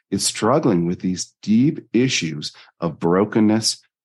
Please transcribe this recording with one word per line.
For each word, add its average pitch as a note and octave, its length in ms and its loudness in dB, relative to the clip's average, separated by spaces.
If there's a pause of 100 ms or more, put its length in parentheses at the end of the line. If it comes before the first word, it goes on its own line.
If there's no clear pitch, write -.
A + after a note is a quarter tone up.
(100)
is G2 140 -4
struggling A2 640 0
with F2+ 140 -4
these F2+ 420 -6
deep B2 500 0
issues E2+ 600 -2 (280)
of E2 180 -6
brokenness, G#2+ 840 2 (240)